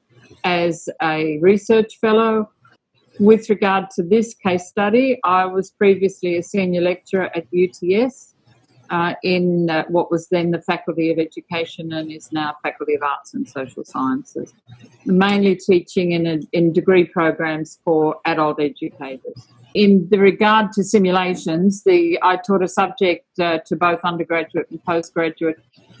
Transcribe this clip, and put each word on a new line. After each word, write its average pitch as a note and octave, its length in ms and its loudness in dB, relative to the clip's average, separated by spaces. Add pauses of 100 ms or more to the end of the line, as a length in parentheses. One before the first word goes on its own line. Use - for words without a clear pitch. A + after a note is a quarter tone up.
(440)
as E3+ 460 -2 (100)
a D#3 380 -2
research G#3+ 600 2
fellow. A3 500 0 (720)
With G#3+ 320 6
regard G3 400 0
to - 100 -4
this G#3+ 320 0
case F3+ 340 -4
study, A#3+ 560 0
I F#3 220 2
was F#3 240 -4
previously F#3 680 0
a F3 40 -2
senior F3+ 400 -2
lecturer F3+ 540 -2
at E3 160 -6
U F3+ 160 2
T F3+ 300 -4
S, - 360 -4 (560)
uh, F3 320 -2
in, F3 480 0
uh, D#3+ 200 -2
what E3+ 200 0
was E3 200 -4
then E3+ 200 0
the E3+ 140 -2
Faculty E3 480 -2
of D#3+ 80 -2
Education E3 720 -8
and D#3 180 -8
is D#3 200 -18
now D3+ 320 -4
Faculty D3 320 -4
of C#3+ 80 -4
Arts C#3+ 320 -6
and C#3 120 -8
Social C3 380 -12
Sciences, C3 680 -6 (500)
mainly G3 500 2
teaching F3 580 0
in E3+ 120 -2
a, D#3+ 140 -2 (120)
in E3+ 220 2
degree F3+ 320 2
programs D#3+ 800 -4
for D#3 300 2 (100)
adult D#3 340 -2
educators. C#3 920 -8 (240)
In G3 360 4
the G3+ 100 4
regard G#3+ 540 4
to G3 100 0
simulations, F#3 1000 0
the, F3 380 2
I F3+ 140 2
taught F#3 260 0
a F3+ 60 0
subject, F#3 580 -2 (140)
uh, E3+ 260 0
to F3 100 -6
both E3+ 280 0
undergraduate E3 680 -4
and E3 160 -16
postgraduate, E3 720 -4 (420)